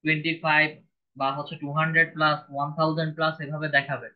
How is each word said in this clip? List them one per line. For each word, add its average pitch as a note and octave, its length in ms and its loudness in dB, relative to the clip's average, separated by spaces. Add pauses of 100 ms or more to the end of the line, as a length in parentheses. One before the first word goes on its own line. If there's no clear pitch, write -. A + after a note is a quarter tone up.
টোয়েন্টি D#3 300 0 (100)
ফাইভ D3+ 240 4 (520)
বা C3+ 80 0 (100)
হচ্ছে D3 260 -8
টু C#3+ 140 -6
হান্ড্রেড D#3+ 380 2
প্লাস, D3+ 220 2 (160)
ওয়ান C#3+ 240 -2
থাউজেন্ড D#3+ 400 0
প্লাস D#3+ 180 0 (100)
এভাবে D3+ 220 -6 (100)
দেখাবে। C#3 380 -2